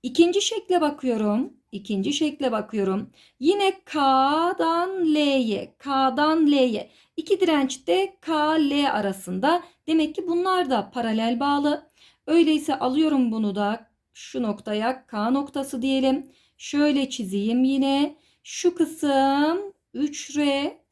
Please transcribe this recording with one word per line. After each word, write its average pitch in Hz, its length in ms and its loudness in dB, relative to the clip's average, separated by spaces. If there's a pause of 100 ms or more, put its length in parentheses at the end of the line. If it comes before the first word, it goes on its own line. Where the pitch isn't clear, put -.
İkinci 349 380 2
şekle 370 400 -2
bakıyorum. 247 720 -2 (180)
İkinci 202 420 -4
şekle 285 380 -2
bakıyorum. 208 580 -4 (300)
Yine 381 340 2 (120)
K'dan 320 1300 0
L'ye, 269 640 0
K'dan 285 760 2
L'ye. 254 380 2 (280)
İki 370 220 0
direnç 302 480 0
de 381 340 0
K, 330 120 -4 (360)
L 285 240 0
arasında. 202 720 -2 (240)
Demek 311 280 2
ki 359 120 -6
bunlar 359 420 0
da 214 240 0
paralel 226 460 -2
bağlı. 285 480 0 (400)
Öyleyse 311 520 2
alıyorum 262 520 2
bunu 208 240 -2
da 208 340 -2 (240)
şu - 300 -8
noktaya 214 640 -4
K 220 260 -2
noktası 277 480 -4
diyelim. 269 500 0 (260)
Şöyle 285 520 0
çizeyim 202 540 -2
yine. 269 520 0 (280)
Şu - 320 -2
kısım 294 1000 0 (200)
üç 294 440 -6
R. 285 400 -2 (140)